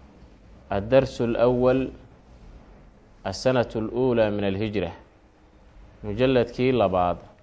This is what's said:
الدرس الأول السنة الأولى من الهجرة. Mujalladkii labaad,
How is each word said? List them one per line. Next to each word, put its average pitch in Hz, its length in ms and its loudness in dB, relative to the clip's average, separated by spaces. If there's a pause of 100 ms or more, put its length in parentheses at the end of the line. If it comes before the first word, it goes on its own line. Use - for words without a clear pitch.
(720)
الدرس 123 500 2
الأول 127 680 2 (1400)
السنة 117 480 -2
الأولى 113 560 0
من 104 120 -4
الهجرة. 98 480 -2 (1120)
Mujalladkii 123 680 0
labaad, 92 460 2 (260)